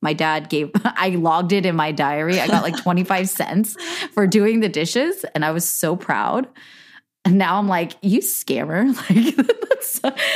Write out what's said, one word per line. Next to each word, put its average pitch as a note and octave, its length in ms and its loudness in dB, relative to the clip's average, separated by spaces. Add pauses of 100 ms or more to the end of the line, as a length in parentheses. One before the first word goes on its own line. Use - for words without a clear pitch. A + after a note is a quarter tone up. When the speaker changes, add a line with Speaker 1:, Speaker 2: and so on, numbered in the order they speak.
Speaker 1:
My D3+ 120 0
dad D#3 360 -2
gave, D3 280 -2
<laughs> G3 60 -2
I F#3+ 260 0
logged E3+ 440 0
it G3 120 2
in F3 120 0
my D#3 160 0
diary. D3+ 480 0
I C#3+ 60 -2
got, F3+ 160 2
like, E3+ 140 -4
Speaker 2:
<laughs> - 60 -10
Speaker 1:
twenty-five F#3 460 0
cents - 480 -2 (360)
for G3+ 140 4
doing G#3+ 320 4
the G#3+ 100 2
dishes. B3 540 -2 (120)
And D3+ 100 0
I D#3 60 0
was F3 160 -2
so E3 280 -2
proud. F#3+ 540 -2 (760)
And F#3+ 120 6
now F#3 200 2
I'm G3+ 120 0
like, F3 320 -2
"You G3+ 180 2
scammer." D#3 680 -2
<laughs> - 240 0
Like, A3+ 260 4 (340)
that's - 320 -2 (340)